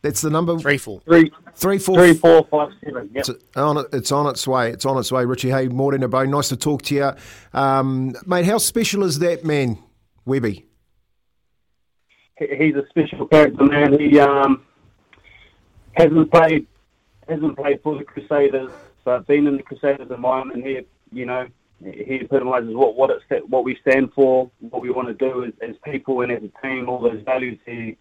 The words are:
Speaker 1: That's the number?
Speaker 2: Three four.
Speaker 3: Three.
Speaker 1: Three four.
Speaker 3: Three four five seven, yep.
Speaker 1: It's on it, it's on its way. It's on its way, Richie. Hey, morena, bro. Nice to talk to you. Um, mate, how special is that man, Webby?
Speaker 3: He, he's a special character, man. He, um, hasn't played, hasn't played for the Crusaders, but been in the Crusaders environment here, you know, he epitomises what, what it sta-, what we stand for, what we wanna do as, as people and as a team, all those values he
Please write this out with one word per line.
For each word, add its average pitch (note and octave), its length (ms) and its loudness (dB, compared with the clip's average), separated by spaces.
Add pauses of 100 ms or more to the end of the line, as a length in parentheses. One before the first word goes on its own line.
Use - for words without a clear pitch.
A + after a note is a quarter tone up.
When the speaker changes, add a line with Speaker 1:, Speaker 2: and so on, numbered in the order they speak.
Speaker 1:
That's D3 180 -4
the D#3 100 -4
number? E3 300 -2
Speaker 2:
Three C#3+ 180 0
four. G#2 280 -12
Speaker 3:
Three. E3 260 6 (240)
Speaker 1:
Three F#3+ 220 -2
four. F#3+ 180 0
Speaker 3:
Three F3 180 8
four E3 380 6
five D3+ 200 0 (120)
seven, B2 300 -12
yep. C3+ 160 -6
Speaker 1:
It's - 0 - (260)
on D3 220 0
it, C3+ 160 -4
it's B2+ 180 -4
on D3 160 0
its B2+ 180 -6
way. B2+ 260 0
It's - 140 -10
on C3+ 120 0
its A#2+ 120 -4
way, B2+ 140 0
Richie. B2+ 280 -2
Hey, C3 180 -2
morena, C3+ 400 -2
bro. C3 160 0
Nice C#3+ 240 -2
to B2 80 -4
talk D3 260 -2
to D3 120 -4
you. C#3 160 0 (420)
Um, C3+ 600 0 (120)
mate, F3+ 180 0
how G#3 140 0
special G3+ 480 -2
is D3 140 -2
that E3+ 260 -2
man, C#3 320 -2 (480)
Webby? A#2 400 -4 (1700)
Speaker 3:
He, D#3 80 -6 (100)
he's D3 180 2
a C#3 140 -4
special - 360 -4
character, D3 380 6
man. D3 340 4
He, D3 220 6
um, C#3 460 4 (1300)
hasn't D#3 360 4
played, D#3+ 380 4 (640)
hasn't D#3 260 -4
played C#3+ 260 -2
for D3+ 160 -4
the C#3 60 -12
Crusaders, C3+ 680 -2 (340)
but B2 220 -2
been D3 200 2
in C#3 80 0
the - 80 -8
Crusaders C#3 480 -6
environment B2+ 540 -4
here, C3 180 -8 (300)
you B2 120 -10
know, B2 220 -8 (340)
he G#2 340 -12
epitomises B2 600 -4
what, A#2+ 220 0
what C3 140 2
it A#2+ 160 -4
sta-, - 200 -4
what B2+ 160 -2
we B2+ 140 -6
stand C3 340 0
for, C3 480 0
what B2 220 -12
we B2 80 -10
wanna B2 240 -6
do B2+ 320 -4
as, A2+ 160 -10
as A2+ 140 -12 (100)
people C3+ 340 -6
and B2 140 -2
as G#2+ 100 -8
a G#2+ 240 -14
team, B2+ 220 -8
all B2+ 100 -6
those A2+ 220 -4
values B2+ 440 -6
he A#2 360 -12